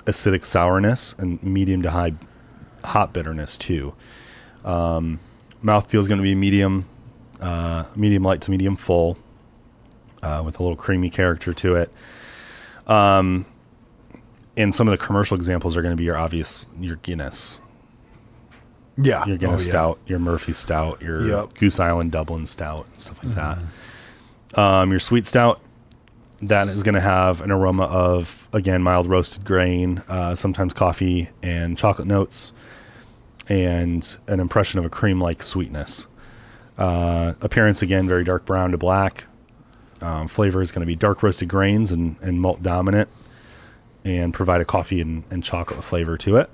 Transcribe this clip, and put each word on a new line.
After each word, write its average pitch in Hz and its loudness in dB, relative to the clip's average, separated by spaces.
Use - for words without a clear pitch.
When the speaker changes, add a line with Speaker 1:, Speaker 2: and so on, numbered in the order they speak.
Speaker 1:
acidic 95 0
sourness, 95 2
and 90 -6
medium 95 0
to 78 -2
high 87 0
hop 104 -2
bitterness 78 -8
too. 71 -4
Um, 82 -2
mouthfeel 104 2
is 98 2
gonna 101 0
be 98 0
medium, 98 2
uh, 85 -4
medium 104 2
light 92 2
to - -4
medium 95 0
full, 85 2
uh, 78 -4
with 80 -8
a - -4
little 87 -2
creamy 90 0
character 87 0
to 90 2
it. 85 0
Um, 98 4
and 104 4
some 113 4
of 104 4
the - -12
commercial 101 0
examples 85 -2
are 85 0
gonna 85 0
be 82 -2
your 82 -2
obvious, 82 -4
your 85 -8
Guinness. - -8
Speaker 2:
Yeah. 135 2
Speaker 1:
Your 95 -2
Guinness 90 0
Speaker 2:
Oh, - -2
yeah. 87 -2
Speaker 1:
Stout, 82 0
your 90 -4
Murphy 85 -2
Stout, 78 -4
your 80 -4
Speaker 2:
Yep. 104 -4
Speaker 1:
Goose 101 2
Island 85 0
Dublin 80 -4
Stout, 78 -8
and - -18
stuff - -16
like 120 -6
Speaker 2:
Mm-hmm. 78 -4
Speaker 1:
that. 104 4
Um, 95 6
your 92 2
Sweet 117 2
Stout, 120 4
that 101 2
is 98 -4
gonna 101 4
have 92 4
an 98 -4
aroma 95 2
of, 90 0
again, 92 0
mild 90 4
roasted 92 0
grain, 90 0
uh, 90 -2
sometimes 92 -2
coffee 90 0
and 85 -4
chocolate 101 0
notes, - -2
and 87 0
an 92 -2
impression 95 0
of 87 0
a 82 -4
cream-like 92 -2
sweetness. - -6
Uh, 85 0
appearance, 107 0
again, 92 2
very 90 2
dark 90 -2
brown 92 0
to 87 -2
black. 92 0
Um, 80 -6
flavor 95 0
is 85 -4
gonna 85 -6
be 85 -2
dark 101 0
roasted 92 0
grains 98 2
and, 85 -2
and 90 -2
malt 90 0
dominant, 92 0
and 87 -2
provide 90 2
a 85 0
coffee 90 -2
and, 80 -6
and 90 -6
chocolate 85 -8
flavor 82 -4
to 101 2
it. - 2